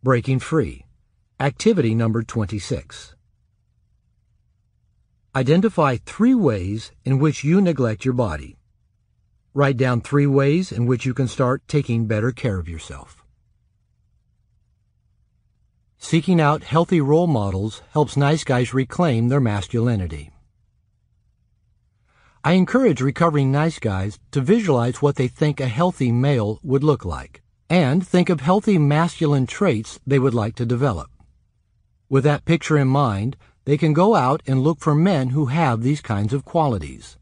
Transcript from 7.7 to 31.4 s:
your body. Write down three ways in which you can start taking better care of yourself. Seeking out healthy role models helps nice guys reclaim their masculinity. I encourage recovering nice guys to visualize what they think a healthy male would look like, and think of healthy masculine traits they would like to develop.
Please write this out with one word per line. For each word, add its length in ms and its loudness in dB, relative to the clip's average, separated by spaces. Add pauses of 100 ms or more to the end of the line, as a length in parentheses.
your 100 0
body. 420 -4 (960)
Write 240 2
down 240 0
three 260 0
ways 440 2
in 160 -2
which 180 0
you 80 -2
can 140 -2
start 400 -2
taking 400 -2
better 240 -2
care 300 -4
of 80 -10
yourself. 560 -16 (2750)
Seeking 420 0
out 220 2
healthy 380 0
role 260 2
models 640 -2
helps 260 0
nice 280 0
guys 280 0
reclaim 560 0
their 120 0
masculinity. 880 -2 (2250)
I 80 2
encourage 480 2
recovering 500 2
nice 300 -2
guys 400 -4 (100)
to 100 -2
visualize 600 0
what 140 0
they 100 -2
think 340 -2
a 60 -2
healthy 460 0
male 500 0
would 220 0
look 200 2
like, 380 -10 (280)
and 360 2
think 240 2
of 100 0
healthy 380 2
masculine 680 2
traits 600 -4
they 120 2
would 140 2
like 220 -2
to 100 -4
develop. 460 -2 (1000)